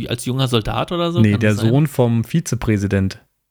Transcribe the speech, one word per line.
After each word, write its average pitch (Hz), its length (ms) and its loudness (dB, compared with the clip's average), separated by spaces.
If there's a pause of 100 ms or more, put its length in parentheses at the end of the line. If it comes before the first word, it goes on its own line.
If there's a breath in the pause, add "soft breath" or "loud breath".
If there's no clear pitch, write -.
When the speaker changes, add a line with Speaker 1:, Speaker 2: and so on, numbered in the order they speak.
Speaker 1:
als - 160 -6
junger 127 240 -2
Soldat 117 460 -2
oder 170 180 -2
so, 170 80 0
Speaker 2:
Nee, 107 120 6
Speaker 1:
kann 101 100 0
Speaker 2:
der 107 100 4
Speaker 1:
das 101 80 -2
sein? 113 100 2
Speaker 2:
Sohn 143 180 4
vom 117 360 0
Vizepräsident. 101 960 -2 (320)